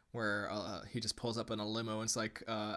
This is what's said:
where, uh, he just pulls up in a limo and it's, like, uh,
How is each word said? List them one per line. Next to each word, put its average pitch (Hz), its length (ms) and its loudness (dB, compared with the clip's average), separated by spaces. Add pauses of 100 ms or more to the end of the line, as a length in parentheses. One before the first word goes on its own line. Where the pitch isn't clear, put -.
(120)
where, 104 380 2
uh, 101 400 -2
he 120 100 0
just - 160 0
pulls 117 220 0
up 113 120 0
in 110 80 0
a 104 80 0
limo 110 340 0
and 110 40 0
it's, 113 120 2
like, 110 300 -2
uh, 107 300 0